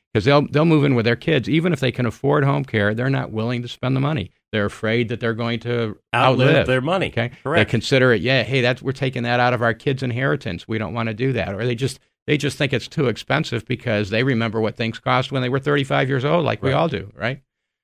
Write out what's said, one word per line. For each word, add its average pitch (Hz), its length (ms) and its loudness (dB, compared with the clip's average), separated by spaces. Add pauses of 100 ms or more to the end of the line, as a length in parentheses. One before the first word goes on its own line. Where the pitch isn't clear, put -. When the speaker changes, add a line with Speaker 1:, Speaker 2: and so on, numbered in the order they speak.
(140)
Speaker 1:
'Cause 107 100 2
they'll, 143 220 6
they'll 151 180 2
move 156 200 6
in 139 100 4
with 117 100 2
their 117 120 2
kids. 135 340 0
Even 165 220 2
if 143 80 -2
they 131 100 0
can 123 160 -2
afford 139 380 0
home 139 200 0
care, 104 300 0
they're 123 160 -2
not 135 220 -4
willing 117 300 -2
to 120 60 -10
spend 131 280 -2
the 131 40 0
money. 139 300 -2 (220)
They're 107 120 0
afraid 110 440 -2
that 117 100 -6
they're 117 160 -2
going 117 260 -4
to 117 380 -4 (160)
Speaker 2:
Outlive 127 340 4
Speaker 1:
outlive. 151 200 4
Speaker 2:
their 127 120 2
money. 160 280 0
Speaker 1:
Okay? 117 240 -2 (100)
Speaker 2:
Correct. 156 260 2
Speaker 1:
They - 0 -
consider 127 440 2
it, 110 100 2
"Yeah, 127 220 2
hey, 131 160 0
that's, 123 200 0
we're 135 120 -4
taking 131 320 -4
that 120 160 2
out 123 140 4
of 110 60 -2
our 113 140 2
kids' 131 300 -2
inheritance. 127 640 -4
We 110 100 -4
don't 107 160 -6
wanna 113 200 -4
do 127 180 0
that." 95 200 -2
Or 101 120 -4
they 123 100 -2
just, 127 240 -4 (300)
they 151 100 2
just 139 180 -4
think 139 160 0
it's - 140 -2
too 147 220 -2
expensive 123 580 -2
because 104 440 -2
they 110 120 0
remember 113 380 0
what 107 160 -2
things 113 240 -6
cost 127 320 -2
when 135 100 -2
they 127 60 -2
were 131 100 -2
thirty-five 143 500 0
years 131 160 0
old, 160 200 0
like 110 180 -2
we 135 80 0
Speaker 2:
Right. 135 80 0
Speaker 1:
all 165 100 0
do, 101 280 -8
right? 123 260 -6 (420)